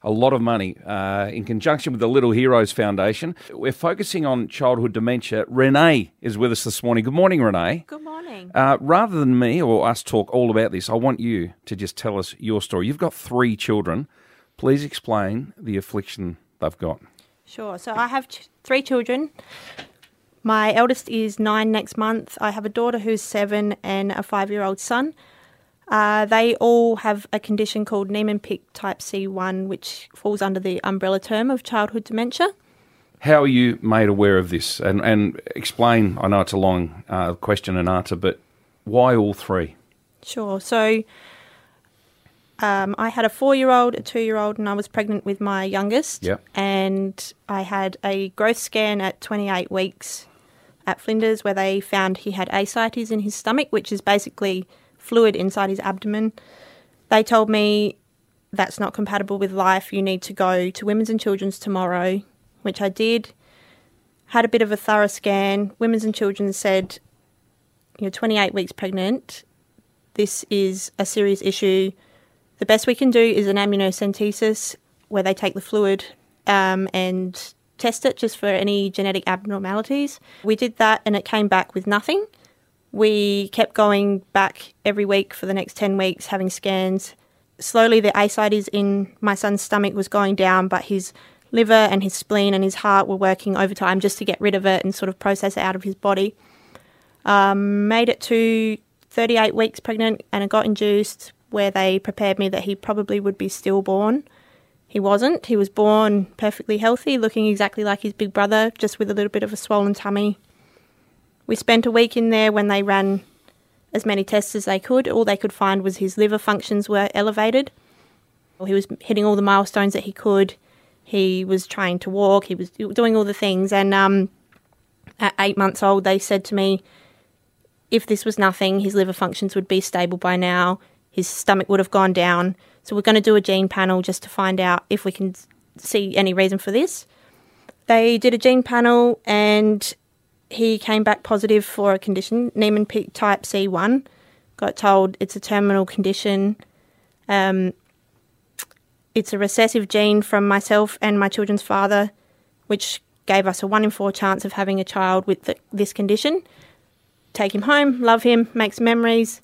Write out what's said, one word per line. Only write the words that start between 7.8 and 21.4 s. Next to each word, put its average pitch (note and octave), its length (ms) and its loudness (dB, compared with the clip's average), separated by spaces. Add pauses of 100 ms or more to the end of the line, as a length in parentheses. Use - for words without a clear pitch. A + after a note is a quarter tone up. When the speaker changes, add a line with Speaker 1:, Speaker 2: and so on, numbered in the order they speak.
Speaker 2:
Good D#4 160 -16
morning. D#4 520 -16
Speaker 1:
Uh, C3+ 260 2
rather F3 400 0
than B2+ 180 4
me B2 220 2
or A2+ 260 2
us A#2 160 -2
talk - 300 -2
all A#2+ 180 2
about A2 220 2
this, F#2 160 -6
I A2 60 -2
want B2 260 0
you G2 320 -4 (140)
to G2+ 100 -8
just G2 220 -10
tell G#2 200 -6
us - 200 -8
your A2 240 -4
story. F#2 240 -4
You've D3 100 -4
got E3+ 160 -4
three B2 420 -2
children. G#2+ 540 -4 (480)
Please C#3 280 0
explain A2 760 -6
the A2+ 180 -6
affliction F#2+ 640 -8 (220)
they've D#2 180 -4
got. D#2+ 200 -6 (460)
Speaker 2:
Sure. G#3 320 -14
So A3+ 160 -12
I A#3 140 -2
have C4 220 -6
ch-, - 200 -20 (160)
three C4+ 160 0
children. C4 480 -2 (1120)
My G#3+ 300 2
eldest A#3+ 380 0
is A3 280 -4
nine G#3+ 320 0